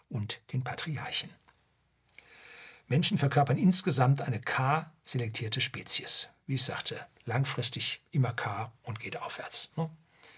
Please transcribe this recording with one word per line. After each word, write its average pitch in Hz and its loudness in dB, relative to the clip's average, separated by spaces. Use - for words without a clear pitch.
und 104 -6
den 127 -2
Patriarchen. - -6
Menschen 160 2
verkörpern 139 2
insgesamt 143 6
eine 107 -4
K-selektierte 131 -2
Spezies. - 2
Wie 135 -4
ich 123 4
sagte, - -2
langfristig - -2
immer 123 2
K 110 -6
und 107 -10
geht - -10
aufwärts, - -6
ne? 160 -4